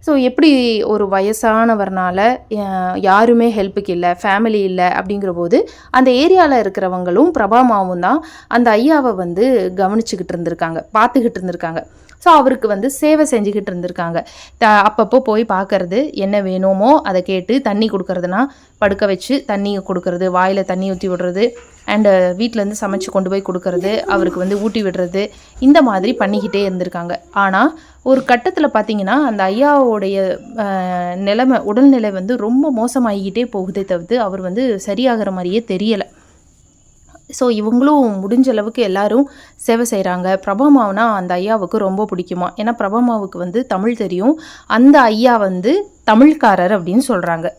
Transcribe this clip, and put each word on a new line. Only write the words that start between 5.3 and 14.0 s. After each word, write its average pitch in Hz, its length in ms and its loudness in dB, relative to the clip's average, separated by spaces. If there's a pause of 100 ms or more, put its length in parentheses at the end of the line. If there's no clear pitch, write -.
போது 175 360 0 (220)
அந்த 254 200 4
ஏரியால 320 400 4
இருக்கிறவங்களும் 190 880 0
பிரபாமாவும் 208 600 2
தான் 226 260 0 (240)
அந்த 233 280 2
ஐயாவை 262 380 2
வந்து 185 640 0
கவனிச்சுக்கிட்டு 196 600 -4
இருந்திருக்காங்க, 165 460 -6 (120)
பார்த்துக்கிட்டு 233 460 2
இருந்திருக்காங்க. 175 440 -8 (340)
So, 339 160 6
அவருக்கு 262 340 2
வந்து 208 220 -2
சேவை 302 400 2
செஞ்சுக்கிட்டு 208 400 -2
இருந்திருக்காங்க. 175 540 -6 (340)